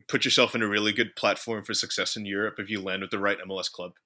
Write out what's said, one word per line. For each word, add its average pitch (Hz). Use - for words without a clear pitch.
put -
yourself 127
in 117
a 110
really 104
good 113
platform 107
for 110
success -
in 107
Europe 101
if 101
you 104
land 95
with 95
the 104
right 101
M 92
L 95
S 90
club. 90